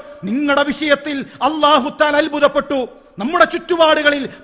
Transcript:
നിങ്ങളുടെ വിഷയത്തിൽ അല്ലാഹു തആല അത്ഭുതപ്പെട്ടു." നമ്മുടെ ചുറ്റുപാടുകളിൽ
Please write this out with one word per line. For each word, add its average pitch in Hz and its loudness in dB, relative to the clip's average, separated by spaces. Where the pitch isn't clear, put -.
നിങ്ങളുടെ 277 0
വിഷയത്തിൽ 285 -2
അല്ലാഹു 294 2
തആല 294 2
അത്ഭുതപ്പെട്ടു." 294 0
നമ്മുടെ 320 2
ചുറ്റുപാടുകളിൽ 302 0